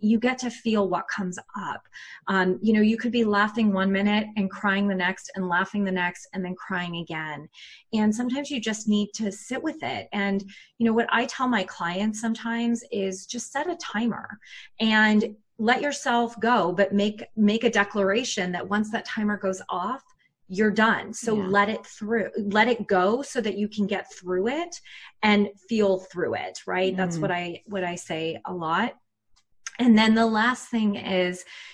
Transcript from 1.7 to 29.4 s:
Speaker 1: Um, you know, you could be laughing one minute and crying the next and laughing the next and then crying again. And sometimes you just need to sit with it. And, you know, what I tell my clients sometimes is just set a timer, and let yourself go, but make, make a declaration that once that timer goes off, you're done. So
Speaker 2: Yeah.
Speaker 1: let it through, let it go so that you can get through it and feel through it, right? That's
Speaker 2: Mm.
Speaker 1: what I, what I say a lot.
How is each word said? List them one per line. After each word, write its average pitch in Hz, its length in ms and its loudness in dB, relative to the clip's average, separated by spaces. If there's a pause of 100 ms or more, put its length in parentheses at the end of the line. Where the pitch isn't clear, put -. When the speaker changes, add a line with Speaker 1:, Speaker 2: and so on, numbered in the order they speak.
Speaker 1:
Um, 185 340 2
you 220 120 4
know, 214 80 6
you 220 160 4
could 240 120 -4
be 233 140 2
laughing 214 480 2
one 190 180 2
minute 208 360 2 (100)
and 190 140 0
crying 202 360 0
the 196 80 0
next 185 400 -4
and 185 140 -4
laughing 190 340 0
the 190 100 0
next 175 420 -2
and 190 100 -4
then 180 100 -6
crying 175 440 -6
again. 156 500 -8 (460)
And 214 200 4
sometimes 254 360 -4
you 285 100 -4
just 214 260 -6
need 208 280 2
to 208 180 -4
sit - 300 -8
with 311 200 -6
it. - 300 -8
And, 202 320 0 (340)
you 233 80 0
know, 226 60 4
what 226 180 2
I 233 140 2
tell 254 240 -4
my 220 160 2
clients 196 560 -4
sometimes 233 720 -2
is 190 340 -4
just - 240 -10
set 302 180 -4
a 339 80 -4
timer, - 600 -4 (520)
and 214 460 4 (220)
let 226 240 2
yourself 240 580 -2
go, 208 320 2
but 190 200 2
make, 208 300 0 (140)
make 220 280 4
a 233 60 4
declaration 202 840 0
that 175 160 -6
once 214 220 0
that 214 140 -4
timer 208 320 -2
goes 190 320 -4
off, 202 340 -4 (460)
you're 202 220 2
done. 214 420 2
So 220 240 -2
Speaker 2:
Yeah. 196 100 0
Speaker 1:
let 202 220 4
it - 180 -6
through, 214 500 -4
let 208 300 2
it 226 220 0
go 196 340 4
so 269 180 -6
that 202 160 -2
you 208 120 -2
can 208 180 -2
get 190 260 -4
through 185 360 -2
it 339 260 -4 (480)
and 208 260 6 (200)
feel 196 320 2 (100)
through 151 240 -2
it, - 320 -8
right? 185 300 0
That's 175 220 -2
Speaker 2:
Mm. - 40 -2
Speaker 1:
what 185 80 0
I, 175 360 -6
what 196 180 -4
I 175 100 -4
say 160 520 -6
a 185 60 -8
lot. 175 420 -2 (840)